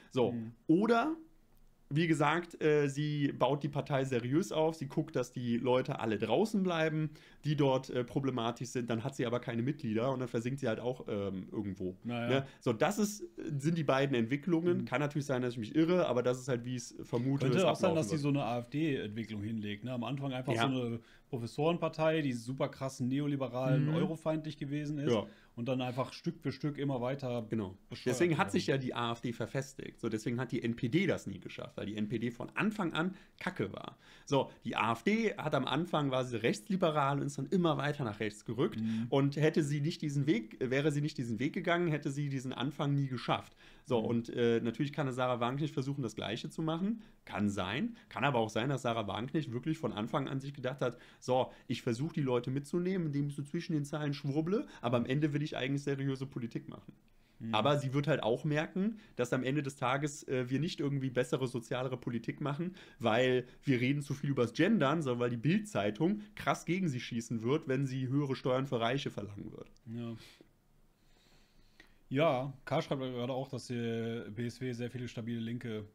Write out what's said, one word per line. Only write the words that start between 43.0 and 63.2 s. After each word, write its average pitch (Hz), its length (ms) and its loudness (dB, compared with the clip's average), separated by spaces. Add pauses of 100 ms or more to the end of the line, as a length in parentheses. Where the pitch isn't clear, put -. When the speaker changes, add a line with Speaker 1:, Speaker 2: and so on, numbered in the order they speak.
Speaker 1:
geschafft. 123 460 -2 (320)
So, 123 140 2
Speaker 2:
Mhm. 110 60 -2
Speaker 1:
und, 120 240 0
äh, 117 300 4
natürlich 131 320 -2
kann 147 160 -2
eine 123 60 -4
Sarah 127 260 0
Wagenknecht 143 340 0
versuchen, 139 280 -2
das 110 120 -4
Gleiche 104 340 -4
zu - 140 -6
machen. 180 400 0 (220)
Kann 101 260 0
sein. 101 460 -2 (120)
Kann 110 160 -4
aber 131 140 4
auch 110 120 2
sein, 113 180 0
dass 139 140 0
Sarah 113 260 0
Wagenknecht 127 440 -2
wirklich 156 260 -2
von - 140 -2
Anfang 123 360 -2
an 135 120 -2
sich 139 140 -8
gedacht 127 260 -6
hat, 123 160 2 (220)
„So, 127 340 2 (140)
ich 120 160 -2
versuch, 131 300 0
die 151 100 0
Leute 123 280 2
mitzunehmen, 175 580 0
indem 143 200 0
ich 143 60 -6
so 143 80 -6
zwischen 165 300 -4
den 143 120 0
Zeilen 147 300 -2
schwurble, 160 520 0 (140)
aber 123 160 2
am 117 100 2
Ende 147 260 2
will 143 100 0
ich 151 140 -4
eigentlich 139 260 0
seriöse 135 440 -2
Politik - 420 -6
machen.“ - 240 -16 (480)
Speaker 2:
Mhm. 113 140 -2
Speaker 1:
Aber 139 240 6
sie 131 160 -2
wird 143 120 2
halt 147 160 2
auch 120 220 2
merken, 175 540 0 (180)
dass 123 160 0
am 127 100 2
Ende 139 200 0
des 135 140 -6
Tages, 139 520 -2
äh, 127 220 0
wir 135 100 2
nicht 175 180 -2
irgendwie 139 320 0
bessere, 127 380 0
sozialere 127 480 -4
Politik 120 440 -6
machen, 151 340 -4 (240)
weil 123 480 4 (180)